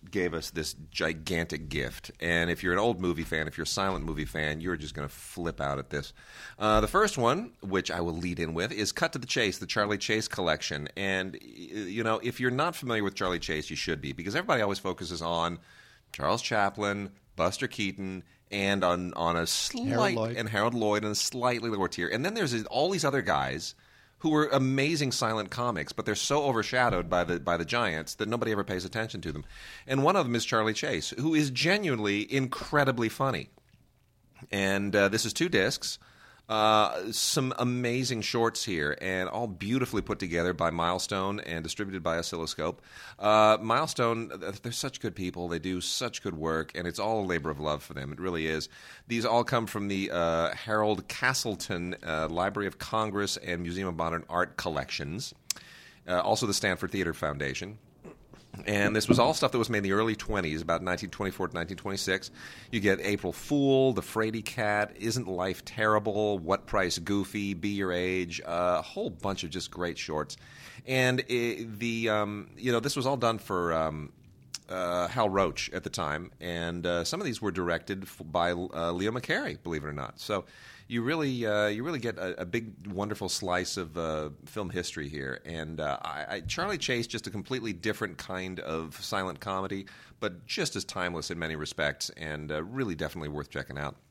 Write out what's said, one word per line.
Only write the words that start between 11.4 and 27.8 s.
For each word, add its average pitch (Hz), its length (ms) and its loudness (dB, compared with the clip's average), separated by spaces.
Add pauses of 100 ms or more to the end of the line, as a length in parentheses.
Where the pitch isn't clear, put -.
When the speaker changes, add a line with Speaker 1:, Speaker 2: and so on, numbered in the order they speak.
Speaker 1:
you 92 520 -6
know, 110 200 2
if 120 180 -4
you're 127 100 2
not 151 240 0
familiar 113 300 0
with 98 100 0
Charlie 90 260 0
Chase, 78 280 -2
you 78 80 -6
should 78 240 -2
be, 71 140 -6
because 87 200 -6
everybody 165 280 2
always 101 160 0
focuses 90 420 -6
on 85 380 0 (540)
Charles 82 280 0
Chaplin, 101 680 0 (260)
Buster 92 320 0
Keaton, 95 560 -4 (260)
and 98 320 2
on, 90 300 2
on 85 240 2
a 82 100 2
slight 240 680 2
Speaker 2:
Lloyd. 113 220 0
Speaker 1:
and 113 100 -2
Harold 110 240 4
Lloyd 107 300 4
and 104 100 -2
a - 20 -2
slightly 120 540 0
lower 98 180 2
tier. 87 220 -2
And 120 160 0
then 196 80 0
there's 131 320 0
all 143 240 2
these 185 160 0
other 139 160 4
guys 69 540 0 (460)
who 156 100 4
were 151 200 6
amazing 135 640 4
silent 110 380 0
comics, 117 420 -2
but 110 140 -4
they're 107 80 2
so 143 300 2
overshadowed 113 680 2
by 87 140 4
the, 87 140 0
by 87 200 2
the 82 80 -2
giants 87 480 0